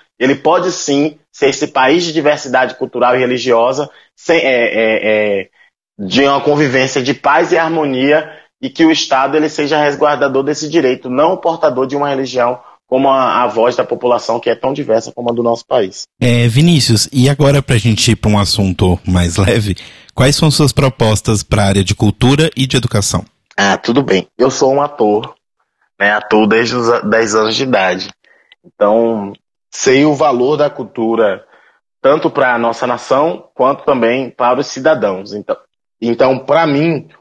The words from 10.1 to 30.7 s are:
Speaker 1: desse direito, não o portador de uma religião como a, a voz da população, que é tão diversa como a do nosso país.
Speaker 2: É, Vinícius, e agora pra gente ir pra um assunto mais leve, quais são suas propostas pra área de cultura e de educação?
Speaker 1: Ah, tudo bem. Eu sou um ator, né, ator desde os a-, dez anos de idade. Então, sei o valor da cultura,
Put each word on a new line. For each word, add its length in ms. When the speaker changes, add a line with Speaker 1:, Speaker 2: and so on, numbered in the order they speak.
Speaker 1:
desse 260
direito, 400
não 240
o 40
portador 500
de 80
uma 140
religião 500
como 220
a, 320
a 60
voz 280
da 80
população, 560
que 120
é 40
tão 160
diversa 400
como 200
a 20
do 80
nosso 240
país. 380
Speaker 2:
É, 260
Vinícius, 640
e 160
agora 360
pra 140
gente 340
ir 60
pra 120
um 80
assunto 640
mais 340
leve, 380
quais 220
são 160
suas 200
propostas 680
pra 220
área 200
de 120
cultura 600
e 120
de 100
educação? 480
Speaker 1:
Ah, 200
tudo 260
bem. 240
Eu 140
sou 200
um 100
ator, 520
né, 120
ator 340
desde 300
os 140
a-, 100
dez 340
anos 220
de 80
idade. 460
Então, 720
sei 340
o 80
valor 440
da 120
cultura, 760